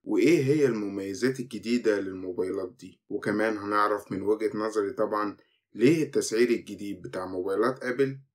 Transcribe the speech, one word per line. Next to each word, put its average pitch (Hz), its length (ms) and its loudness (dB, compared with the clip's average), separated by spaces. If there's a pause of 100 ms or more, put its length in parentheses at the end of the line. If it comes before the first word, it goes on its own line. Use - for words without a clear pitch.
وايه 135 400 4
هي 143 220 4
المميزات 104 760 -2
الجديدة 110 600 0
للموبايلات 92 800 -6
دي، 92 280 -20
وكمان 107 500 -2
هنعرف 104 540 0
من 95 100 -4
وجهة 107 340 0
نظري 107 360 0
طبعًا 104 440 -2 (380)
ليه 147 280 6
التسعير 120 480 2
الجديد 101 520 -4
بتاع 90 240 -8
موبايلات 98 580 -2
ابل 135 340 0 (160)